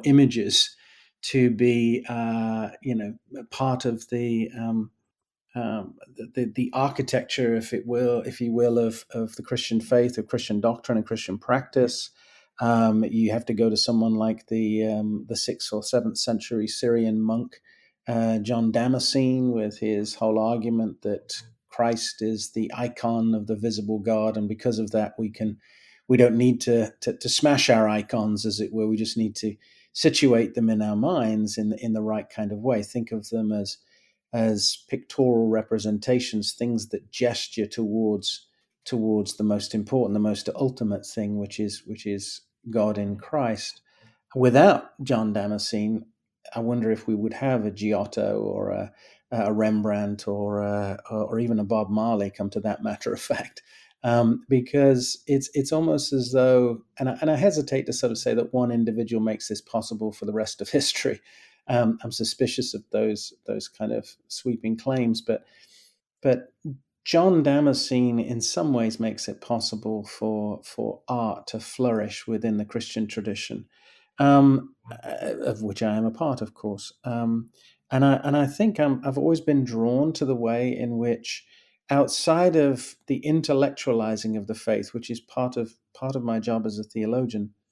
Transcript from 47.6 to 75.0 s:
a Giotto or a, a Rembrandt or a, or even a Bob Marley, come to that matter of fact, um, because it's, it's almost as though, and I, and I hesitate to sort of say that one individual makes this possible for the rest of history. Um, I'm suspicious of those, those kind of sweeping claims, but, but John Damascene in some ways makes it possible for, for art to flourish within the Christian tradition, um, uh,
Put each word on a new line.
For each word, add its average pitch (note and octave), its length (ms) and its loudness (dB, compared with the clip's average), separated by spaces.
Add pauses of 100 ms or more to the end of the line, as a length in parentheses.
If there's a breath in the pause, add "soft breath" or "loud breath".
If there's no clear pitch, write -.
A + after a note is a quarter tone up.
a G#2 60 -2
Giotto G#2 680 -2
or G1+ 300 -4
a, - 240 -6 (380 soft breath)
a A2 200 0
Rembrandt G#2 760 0
or G#2 320 -2
a, G2+ 400 -2 (100)
or A2 300 -4
even A#2 200 0
a G#2+ 60 0
Bob G#2+ 240 0
Marley, G#2+ 400 0
come G2+ 220 -6
to A2 100 -4
that G#2 220 -4
matter G#2+ 300 -4
of - 60 -8
fact, - 440 -6 (400 soft breath)
um, A#2+ 460 2
because C3 760 4
it's, C#3 280 0
it's C#3 180 0
almost D#3 400 0
as B2+ 200 0
though, B2+ 520 6 (160)
and C3 100 -2
I, - 120 -6
and D#3 100 2
I D3+ 40 4
hesitate D3 500 2
to - 80 -4
sort A#2+ 180 0
of A2+ 60 -6
say A#2 160 0
that A#2 200 0
one B2 180 2
individual A2+ 520 0
makes A2 240 -2
this G#2 140 -6
possible A2 500 -6
for G#2 140 -12
the G#2 80 -4
rest G#2+ 280 -4
of G2+ 80 -10
history. - 500 0 (480 soft breath)
Um, A#2 360 2
I'm A#2 80 -8
suspicious - 640 -2
of G#2+ 180 -10
those, G#2+ 420 -2 (120)
those G#2+ 220 -6
kind G#2+ 260 -8
of - 140 -6 (200)
sweeping A2+ 480 -4
claims, A#2 460 0
but, - 240 -4 (760 soft breath)
but B2+ 300 0 (540)
John E3+ 380 4
Damascene C3 760 2
in A#2 220 -4
some D#3+ 320 0
ways A2+ 260 0
makes A2 280 -4
it G#2 120 -10
possible A2 640 -4
for, G#2+ 580 -4
for A2 440 -8
art A#2 400 -4
to A2 120 -8
flourish A2 680 -4
within A2 300 -2
the G#2 80 -2
Christian A2+ 420 -6
tradition, - 580 -8 (540 soft breath)
um, C#3 560 6 (160)
uh, - 520 -8